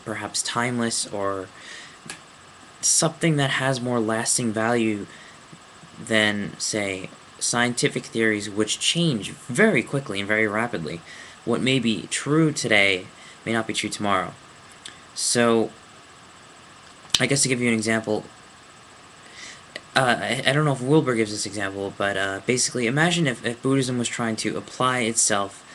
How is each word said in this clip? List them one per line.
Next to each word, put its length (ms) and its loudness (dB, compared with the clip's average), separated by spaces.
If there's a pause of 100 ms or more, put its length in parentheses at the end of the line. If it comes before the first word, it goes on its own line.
perhaps 360 -6
timeless 720 -2
or 360 -4 (1300)
something 580 2
that 120 2
has 300 0
more 180 0
lasting 540 0
value 540 0 (1000)
than, 520 2
say, 500 -4 (300)
scientific 680 0
theories 460 0
which 300 -2
change 500 0
very 500 2
quickly 380 -4
and 80 -4
very 200 4
rapidly. 540 -2 (440)
What 160 0
may 180 4
be 320 0
true 400 2
today 560 2 (400)
may 60 0
not 160 0
be 60 -6
true 140 -4
tomorrow. 460 -2 (800)
So, 560 2 (1500)
I 60 4
guess 180 2
to 40 0
give 120 0
you 80 2
an 60 4
example, 500 0 (1700)
uh, 240 4
I, 280 -2
I 60 4
don't 120 2
know 80 2
if 100 -2
Wilber 320 4
gives 160 2
this 160 -6
example, 500 -4
but, 200 0
uh, 280 -2
basically, 440 0
imagine 400 2
if, 180 -4
if 160 -4
Buddhism 360 0
was 100 -2
trying 280 -2
to 200 -4
apply 440 -2
itself 640 0 (100)